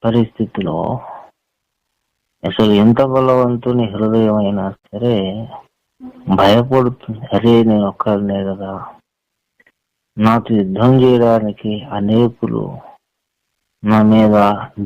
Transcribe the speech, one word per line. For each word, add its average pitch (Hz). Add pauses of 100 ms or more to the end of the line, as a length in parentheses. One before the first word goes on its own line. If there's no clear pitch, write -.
పరిస్థితిలో 110 (1500)
అసలు 107
ఎంత 113
బలవంతుని 127
హృదయం 110
అయినా 101
సరే 104 (840)
భయపడుతుంది. 117
"అరే, 117
నేను 107
ఒక్కడినే 98
కదా, 98 (1200)
నాతో 113
యుద్ధం 107
చేయడానికి 113
అనేకులు 113 (1040)
నా 110
మీద 107 (520)